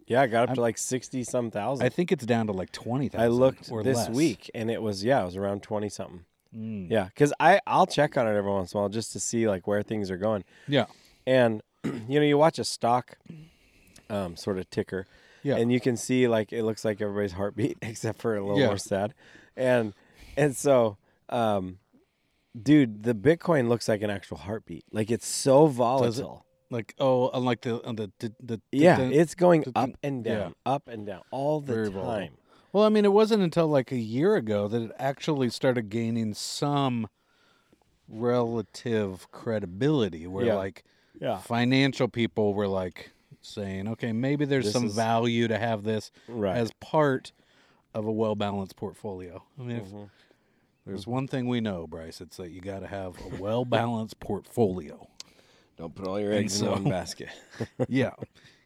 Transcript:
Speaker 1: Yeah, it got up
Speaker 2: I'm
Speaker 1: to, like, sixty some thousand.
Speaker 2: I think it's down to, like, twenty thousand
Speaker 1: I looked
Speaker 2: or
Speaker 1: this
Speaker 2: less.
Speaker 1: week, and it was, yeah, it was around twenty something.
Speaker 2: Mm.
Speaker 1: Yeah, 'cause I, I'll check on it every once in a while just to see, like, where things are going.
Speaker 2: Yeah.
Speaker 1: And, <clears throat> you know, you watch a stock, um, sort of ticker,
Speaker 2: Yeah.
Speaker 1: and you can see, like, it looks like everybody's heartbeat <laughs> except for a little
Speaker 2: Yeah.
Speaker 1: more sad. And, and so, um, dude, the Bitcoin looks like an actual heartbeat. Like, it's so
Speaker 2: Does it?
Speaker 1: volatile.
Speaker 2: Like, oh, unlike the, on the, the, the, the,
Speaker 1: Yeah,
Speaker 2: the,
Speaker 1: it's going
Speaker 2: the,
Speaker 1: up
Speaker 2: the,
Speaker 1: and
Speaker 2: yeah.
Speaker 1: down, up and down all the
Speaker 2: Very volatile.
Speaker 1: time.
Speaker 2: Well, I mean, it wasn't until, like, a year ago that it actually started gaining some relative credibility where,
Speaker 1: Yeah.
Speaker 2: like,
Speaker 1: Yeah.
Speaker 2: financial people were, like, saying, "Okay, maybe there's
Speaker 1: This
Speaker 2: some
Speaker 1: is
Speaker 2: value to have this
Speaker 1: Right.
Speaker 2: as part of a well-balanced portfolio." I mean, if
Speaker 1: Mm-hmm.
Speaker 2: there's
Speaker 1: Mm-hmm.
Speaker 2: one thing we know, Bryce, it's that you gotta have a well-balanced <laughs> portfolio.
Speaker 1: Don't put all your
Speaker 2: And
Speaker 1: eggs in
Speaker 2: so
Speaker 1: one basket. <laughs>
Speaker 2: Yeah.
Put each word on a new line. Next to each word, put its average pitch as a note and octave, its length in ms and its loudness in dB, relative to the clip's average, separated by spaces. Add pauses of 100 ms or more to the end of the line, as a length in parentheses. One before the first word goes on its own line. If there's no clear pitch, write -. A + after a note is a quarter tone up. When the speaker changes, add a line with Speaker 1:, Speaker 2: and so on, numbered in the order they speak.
Speaker 1:
Yeah, A#2+ 160 2
it C#3 60 4
got A2+ 160 2
up B2 60 0
Speaker 2:
I'm B2+ 80 -2
Speaker 1:
to, A#2+ 40 0
like, A#2 160 0
sixty B2+ 460 -6
some A#2+ 260 -4
thousand. B2 340 -4
Speaker 2:
I B2+ 60 2
think F3 220 -2
it's E3 120 0
down A#2 220 2
to, G#2+ 80 -2
like, F#2 180 -4
twenty B2 380 -4
thousand A2+ 160 0
Speaker 1:
I A#2+ 40 4
looked B2+ 420 2
Speaker 2:
or A2+ 100 -4
Speaker 1:
this B2 160 2
Speaker 2:
less. G#2+ 120 0
Speaker 1:
week, B2 440 0
and A2 160 -4
it G#2+ 100 -4
was, G2+ 240 -4
yeah, B2 200 2
it - 20 -2
was F2+ 100 -8
around G2 280 -4
twenty G#2 260 -6
something. F2+ 340 -12 (320)
Speaker 2:
Mm. A2 360 -8
Speaker 1:
Yeah, G#2 240 2
'cause D3 240 4
I, E3 260 8
I'll D#3 220 4
check - 280 0
on B2 120 2
it G#2 100 2
every G2 140 0
once G2 220 -2
in G#2+ 40 -2
a G#2 40 2
while G2+ 80 0
just A2 240 -6
to G#2+ 60 -10
see, A2+ 300 0
like, F#2+ 160 -2
where G#2 160 2
things G2+ 300 -4
are F#2 60 -4
going. G#2 260 0 (240)
Speaker 2:
Yeah. C#3 180 2 (400)
Speaker 1:
And, A#2+ 380 4 (100)
<clears throat> - 100 -18
you C3 360 -2
know, - 20 6
you D3 160 4
watch D#3 220 4
a A#2 40 -4
stock, - 540 0 (920)
um, F#2 260 -4
sort F#2+ 220 -4
of F2+ 100 -10
ticker, F#2+ 380 -4 (340)
Speaker 2:
Yeah. C3+ 140 0
Speaker 1:
and A#2 160 2
you B2 80 4
can A#2+ 180 0
see, B2+ 300 2
like, A2 260 0
it A#2 100 -2
looks A2 220 -2
like G#2+ 160 -2
everybody's G2+ 300 -2
heartbeat G2+ 460 -4
<laughs> - 40 -14
except G#2+ 400 -6
for A2+ 140 -2
a G2+ 60 -2
little G2+ 180 0
Speaker 2:
Yeah. C3 80 4
Speaker 1:
more G2+ 100 0
sad. G2+ 380 -4 (420)
And, B2 380 2 (420)
and C#3 180 2
so, A#2+ 420 4 (320)
um, G2+ 500 -2 (800)
dude, A#2+ 400 4
the A#2 140 0
Bitcoin C#3 520 2
looks A#2 200 0
like G#2+ 160 0
an G#2 80 -2
actual F#2 260 -8
heartbeat. E2+ 540 -12
Like, G#2+ 180 -2
it's A#2 160 -2
so C#3 400 6
Speaker 2:
Does D3 80 2
it? A#2+ 40 -6
Speaker 1:
volatile. A#2+ 680 0 (280)
Speaker 2:
Like, A#2 240 -8
oh, C3 380 4
unlike B2 260 0
the, A#2+ 240 -4
on B2 120 -8
the, G#2+ 200 -8
the, A2+ 220 -8
the, A#2+ 160 -8
the, G2 60 -12 (100)
Speaker 1:
Yeah, D3+ 260 8
Speaker 2:
the, B2+ 160 0
Speaker 1:
it's D#3 220 4
going F3 260 6
Speaker 2:
the, C3 140 -6
Speaker 1:
up A#2+ 160 2
Speaker 2:
the, - 160 -8
Speaker 1:
and B2+ 180 -4
Speaker 2:
yeah. A2 140 -2
Speaker 1:
down, F2 160 -6 (100)
up C3+ 220 -2
and A2 180 -12
down F#2+ 240 -12
all C#3+ 320 -2
the C#3+ 120 -8
Speaker 2:
Very A2 160 -2
volatile. G2 260 -4 (140)
Speaker 1:
time. C2 80 -20 (360)
Speaker 2:
Well, G3+ 100 4
I G#3+ 60 6
mean, G#3+ 160 4
it G3+ 80 6
wasn't G#3+ 300 4
until, E3 240 2
like, C#3+ 240 2
a C3 60 -2
year B2 380 0
ago G#2+ 320 0
that A#2 140 -2
it A2+ 160 -8
actually C3+ 540 -2
started B2 400 0
gaining A2+ 420 -2
some C3+ 720 -2 (1000)
relative A2+ 1200 -2
credibility G2+ 960 -2
where, F#2+ 180 -2
Speaker 1:
Yeah. A2 100 2
Speaker 2:
like, G2 280 -6 (360)
Speaker 1:
Yeah. A#2+ 180 -2
Speaker 2:
financial B2+ 720 2
people G#2+ 460 0
were, G2+ 140 0
like, F#2 440 -4 (300)
saying, G2 480 -8
"Okay, A#2 240 -4
maybe C#3 320 0
there's C3+ 200 2
Speaker 1:
This G#2 80 2
Speaker 2:
some B2 140 2
Speaker 1:
is G2+ 80 -4
Speaker 2:
value A#2 520 2
to A2 100 0
have A2 260 -2
this G#2+ 280 -4 (160)
Speaker 1:
Right. G#2 300 -2
Speaker 2:
as A2+ 220 -2
part D3 540 0 (600)
of A2 120 -6
a A2 60 -2
well-balanced G#2 640 -2
portfolio." F#2 680 -12 (160)
I - 20 -14
mean, A#2+ 160 -8
if A2 120 -8
Speaker 1:
Mm-hmm. G#2 140 -16 (840)
Speaker 2:
there's F#2+ 160 -10
Speaker 1:
Mm-hmm. A#2 100 -10
Speaker 2:
one C3 160 -2
thing B2+ 200 -4
we B2 140 0
know, F#2+ 240 -4
Bryce, D#2+ 360 -14
it's E2 160 -18
that F2+ 140 -12
you F2+ 100 -16
gotta G2 260 -10
have F#2+ 280 -10 (160)
a F#2 100 -12
well-balanced A2+ 800 -2
<laughs> - 80 -12
portfolio. F#2 800 -2 (680)
Speaker 1:
Don't E2 180 -12
put G2 120 -8
all F#2+ 120 -2
your G#2 120 0
Speaker 2:
And G#2 140 2
Speaker 1:
eggs G2+ 160 -2
in G#2 60 2
Speaker 2:
so G2+ 60 0
Speaker 1:
one G2 120 -2
basket. - 440 -4 (300)
<laughs> - 300 -6
Speaker 2:
Yeah. A#2+ 220 0 (540)